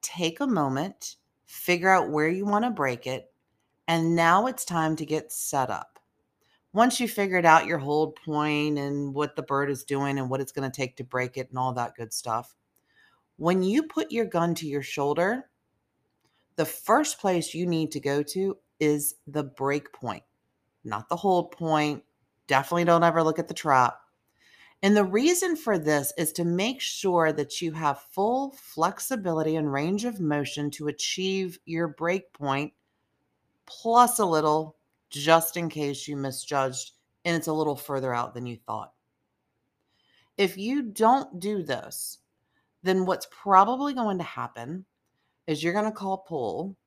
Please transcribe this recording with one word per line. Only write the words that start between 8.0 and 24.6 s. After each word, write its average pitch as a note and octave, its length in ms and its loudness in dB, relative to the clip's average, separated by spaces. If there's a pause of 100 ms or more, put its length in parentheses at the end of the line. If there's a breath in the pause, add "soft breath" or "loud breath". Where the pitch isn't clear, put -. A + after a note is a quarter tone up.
point D3+ 640 0
and C#3+ 360 -4
what D3 220 -2
the D#3 60 -6
bird C#3 280 0
is C3 140 -6
doing C#3 340 0
and B2+ 100 -4
what C3+ 120 -2
it's C3 100 -6
gonna C3+ 200 -4
take C3 260 -6
to C3+ 80 -10
break B2+ 320 -4
it B2+ 140 -8
and B2+ 80 -8
all B2+ 160 -2
that A#2+ 200 -4
good A2+ 180 -12
stuff, A#2 440 -6 (800 soft breath)
when F3+ 260 2
you A3+ 220 2
put - 260 -6
your A3+ 140 0
gun E3+ 320 0
to E3 100 -8
your C#3+ 160 -4
shoulder, E3 680 0 (1080)
the D#3+ 80 0
first C#4 560 0
place F3+ 340 0
you F3 120 -2
need D#3+ 260 0
to C#3+ 80 -6
go D3 240 0
to F#3+ 320 -4 (240)
is D3 340 0 (140)
the C#3+ 160 -4
break C#3 480 -4
point, A2+ 320 -10 (580)
not G#2+ 260 -8
the E3+ 80 -4
hold F3 360 0
point. D3+ 500 0 (460)
Definitely C#3+ 360 2
don't E3+ 200 6
ever E3 180 4
look D#3+ 160 2
at D#3+ 80 -4
the - 80 -10
trap. C3 460 4 (800 soft breath)